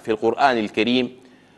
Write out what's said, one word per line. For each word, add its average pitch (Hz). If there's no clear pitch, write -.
في 117
القرآن 117
الكريم: 120